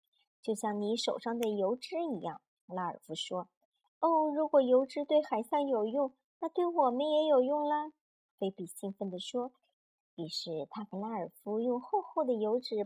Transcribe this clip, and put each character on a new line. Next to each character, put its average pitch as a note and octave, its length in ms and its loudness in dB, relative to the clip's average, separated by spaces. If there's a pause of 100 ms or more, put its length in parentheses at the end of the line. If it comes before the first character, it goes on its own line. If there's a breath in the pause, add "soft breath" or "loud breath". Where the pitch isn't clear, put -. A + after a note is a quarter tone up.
(420)
就 A3+ 100 -2
像 G#3 280 -2
你 G#3 160 0
手 - 200 -2
上 A#3 220 -6
的 A#3 100 0
油 G#3 280 0
脂 E4+ 260 -6
一 B3+ 200 -4
样。” F3 40 -8 (400)
拉 F3+ 200 -6
尔 - 180 -8
夫 - 100 -10
说。 F#3 320 -6 (540)
“哦， D#4 340 4
如 D4+ 140 2
果 D4 120 8
油 B3+ 240 4
脂 D4 200 -4
对 D4+ 180 4
海 A3+ 180 -2
象 D4 240 0
有 A#3 220 2
用， C4 260 0 (280)
那 E4 80 -4
对 F4 180 0
我 D#4+ 240 4
们 C4+ 180 0
也 D4+ 180 4
有 C#4+ 140 6
用 D4 260 2
啦。” D4+ 260 -2 (460)
菲 G3 120 -2
比 F#3 160 -12
兴 - 260 -10
奋 G3 160 -8
地 F3+ 120 -8
说。 B3 320 -6 (640)
于 E3 120 -6
是 D#3 400 -6
他 G#3+ 160 -10
和 F#3+ 140 -10
拉 G#3+ 100 -6
尔 F#3+ 200 -6
夫 G#3+ 320 -6
用 A#3+ 200 0
厚 G4 220 -2
厚 - 220 -2
的 B3 100 2
油 G#3+ 240 2
脂 G#3+ 280 -2